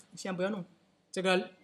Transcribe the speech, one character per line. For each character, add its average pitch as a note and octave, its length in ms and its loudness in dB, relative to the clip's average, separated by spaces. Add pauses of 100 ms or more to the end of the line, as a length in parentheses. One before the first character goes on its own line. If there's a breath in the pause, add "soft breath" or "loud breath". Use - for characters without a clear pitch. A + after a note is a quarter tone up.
(160)
先 F#3 220 -6
不 F3+ 60 0
要 G3+ 80 0
弄。 G3 120 -4 (480)
这 F#3 120 -4
个 F#3 260 4 (140)